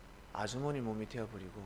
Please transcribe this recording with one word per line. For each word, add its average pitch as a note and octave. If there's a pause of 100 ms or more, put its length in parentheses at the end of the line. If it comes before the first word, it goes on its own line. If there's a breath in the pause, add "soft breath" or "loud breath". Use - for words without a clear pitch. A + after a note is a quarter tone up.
(320)
아주머니 C3
몸이 A2
되어버리고 G#2